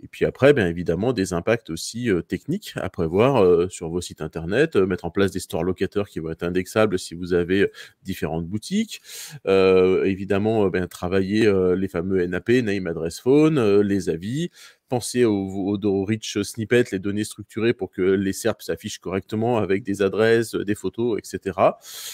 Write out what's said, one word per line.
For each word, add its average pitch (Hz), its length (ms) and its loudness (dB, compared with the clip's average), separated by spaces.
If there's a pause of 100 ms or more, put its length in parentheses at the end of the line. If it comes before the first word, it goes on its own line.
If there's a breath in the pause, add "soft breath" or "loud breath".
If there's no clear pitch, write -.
Et - 60 -20
puis - 160 -4
après, 135 280 4
bien 113 140 2
évidemment, 87 460 -2
des 95 180 -2
impacts 92 380 -2
aussi, 113 400 -6
euh, 90 120 2
techniques 135 540 -6
à - 140 -8
prévoir, 101 540 2
euh, 90 260 6
sur 85 200 -10
vos 85 120 -4
sites - 200 -12
internet, 87 540 -2
euh, 95 100 6
mettre 92 200 -4
en 82 60 -4
place 98 200 2
des 92 80 -6
stores 82 240 -4
locateurs 92 460 -4
qui - 100 -10
vont 80 120 -6
être 80 120 -8
indexables 92 560 0
si - 160 -12
vous 87 180 -4
avez, 90 280 2
euh, 90 100 2 (320 loud breath)
différentes 85 420 -6
boutiques. 175 560 -6 (440 loud breath)
Euh, 95 580 4
évidemment, 101 640 0
euh, 95 40 2
ben, 90 180 -2
travailler, 98 600 0
euh, 92 280 4
les 95 140 -2
fameux 92 320 -2
N 87 120 -2
A 87 80 -4
P, 123 200 2
Name 101 260 -4
Address 82 320 -6
Phone, 151 380 4
euh, 104 260 4
les 98 260 0
avis. 110 400 -4 (380 loud breath)
Pensez 123 380 0
aux, 107 80 4
aux, 98 500 -2
aux 98 220 2
rich 107 380 -4
snippets, 120 480 0
les 98 80 -4
données 101 240 -4
structurées 107 500 -2
pour 92 160 -6
que - 140 -4
les 95 300 2
serp - 280 -4
s'affichent - 380 -8
correctement 110 580 -2
avec 98 240 0
des 98 220 -2
adresses, 110 500 2
euh, 98 100 -2
des 101 120 -2
photos, 110 420 -4
et 92 80 -10
cetera. 98 540 -2 (340 loud breath)